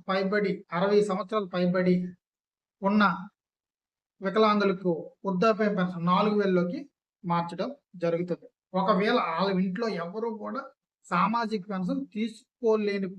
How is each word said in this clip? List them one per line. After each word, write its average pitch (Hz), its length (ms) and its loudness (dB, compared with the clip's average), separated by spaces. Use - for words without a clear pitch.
పైబడి, 196 500 0
అరవై 202 300 4
సంవత్సరాలు 202 460 -2
పైబడి 180 460 2
ఉన్న 208 200 4
వికలాంగులకు 196 720 2
వృద్ధాప్య 202 500 2
పెన్షన్ 180 360 -2
నాలుగు 208 320 2
వేలలోకి 190 420 2
మార్చడం 170 440 -2
జరుగుతుంది. 170 500 -4
ఒకవేళ 196 440 2
వాళ్ళ 175 320 -2
ఇంట్లో 196 280 -2
ఎవరు 202 420 -6
కూడా 214 240 -8
సామాజిక 214 640 0
పెన్షన్ 196 400 -4
తీసుకోలేని 214 1000 -2